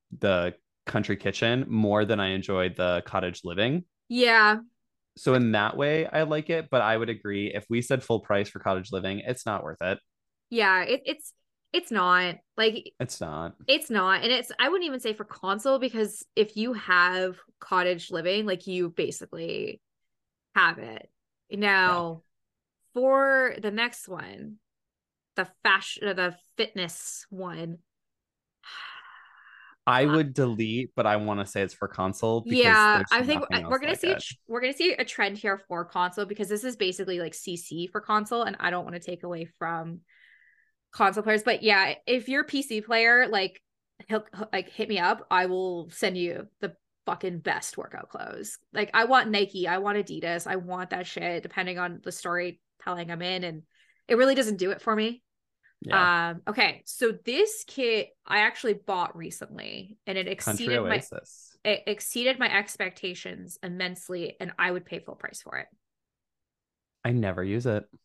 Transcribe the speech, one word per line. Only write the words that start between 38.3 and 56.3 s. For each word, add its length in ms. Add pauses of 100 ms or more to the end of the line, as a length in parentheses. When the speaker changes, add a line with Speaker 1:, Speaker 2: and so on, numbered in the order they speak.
Speaker 2:
and 160
I 120
don't 140
wanna 140
take 240
away 220
from 560 (880)
console 320
players. 220
But 180
yeah, 320 (120)
if 220
you're 120
a 60
P 160
C 180
player, 480
like, 340 (460)
he'll, 160 (100)
he'll, 180
like, 180
hit 180
me 100
up. 320
I 160
will 440
send 280
you 300 (120)
the 140 (300)
fucking 360
best 380
workout 300
clothes. 500 (140)
Like, 200
I 120
want 260
Nike, 380
I 100
want 200
Adidas, 500
I 80
want 340
that 160
shit, 380
depending 340
on 240
the 80
storytelling 1000
I'm 100
in, 220
and 180 (460)
it 80
really 180
doesn't 220
do 160
it 100
for 140
me. 260 (600)
Speaker 1:
Yeah. 480